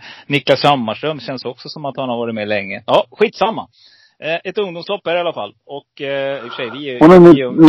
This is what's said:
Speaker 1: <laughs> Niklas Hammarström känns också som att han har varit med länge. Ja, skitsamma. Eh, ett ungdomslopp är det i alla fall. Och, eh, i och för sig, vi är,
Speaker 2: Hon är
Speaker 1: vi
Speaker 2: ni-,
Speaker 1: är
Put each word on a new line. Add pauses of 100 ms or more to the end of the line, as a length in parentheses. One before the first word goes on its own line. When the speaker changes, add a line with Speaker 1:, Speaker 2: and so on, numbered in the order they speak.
Speaker 1:
<laughs>
Niklas
Hammarström
känns
också
som
att
han
har
varit
med
länge.
Ja,
skitsamma. (500)
Eh, (100)
ett
ungdomslopp
är
det
i
alla
fall. (120)
Och,
eh,
i
och
för
sig,
vi
är,
Speaker 2:
Hon
är
Speaker 1:
vi
Speaker 2:
ni-,
Speaker 1:
är (180)